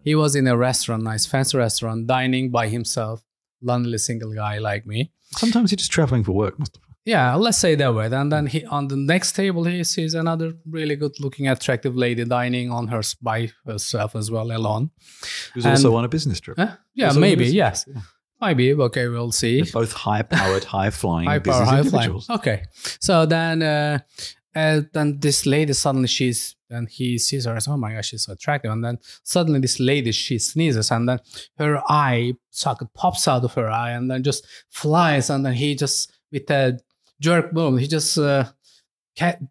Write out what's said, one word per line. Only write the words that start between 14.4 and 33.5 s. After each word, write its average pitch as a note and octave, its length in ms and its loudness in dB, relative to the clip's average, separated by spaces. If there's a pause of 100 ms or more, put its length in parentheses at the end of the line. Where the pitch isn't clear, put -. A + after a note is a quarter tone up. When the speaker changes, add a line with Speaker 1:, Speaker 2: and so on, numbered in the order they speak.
Speaker 1:
alone. A2+ 380 -2 (640)
Speaker 2:
Who's A#2+ 120 -2
Speaker 1:
And C#3 80 4
Speaker 2:
also C3 220 6
on A#2 80 2
a A#2+ 40 -2
business C#3 320 -2
trip. - 180 -14
Speaker 1:
Huh? G3+ 140 0 (240)
Yeah, A#3+ 120 2
Speaker 2:
Who's C#3+ 100 4
on D#3+ 60 8
a G3 40 6
Speaker 1:
maybe, C#3+ 180 4
Speaker 2:
business C#3+ 100 2
Speaker 1:
yes. C3 280 2
Speaker 2:
trip, C3+ 140 -16
yeah. G#2+ 40 -10 (400)
Speaker 1:
Might F3+ 160 2
be. B2+ 160 6
Okay, B2+ 340 2
we'll A#2+ 240 -4
see. B2 300 2
Speaker 2:
They're E3+ 100 -2 (100)
both A2 120 -2
high-powered, G2 720 0
Speaker 1:
<laughs> - 140 -6
Speaker 2:
high-flying F#2 500 0
Speaker 1:
High D3 120 0
Speaker 2:
business B2 300 2
Speaker 1:
power, C3+ 80 4
high C#3+ 120 4
flying. A#2 200 2
Speaker 2:
individuals. F#2+ 200 -8
Speaker 1:
Okay. A#2 340 -2 (360)
So E3 280 4
then, E3 340 0
uh, D3 380 0 (560)
uh, D#3 260 2 (120)
then D3 260 0
this C#3+ 260 2
lady D3 280 2
suddenly C3 340 2
she's, - 480 -2 (160)
and A#2+ 180 -8
he B2 300 -2
sees C3 260 -2
her A#2 100 -2
as, A2+ 120 -4
"Oh D3 100 -2
my A2 160 -4
gosh, G#2+ 160 -6
she's A2 140 -8
so G2+ 100 -10
attractive." B2+ 380 -4
And A2+ 120 -2
then A#2+ 140 -4 (260)
suddenly D#3+ 360 2
this C3 200 0
lady, C3 320 2
she A2+ 280 -2
sneezes, C#3+ 520 0
and A#2 180 0
then B2+ 100 0 (400)
her D3+ 280 0
eye B2+ 460 2 (160)
socket - 460 -6
pops - 320 0
out B2 160 2
of B2 100 -2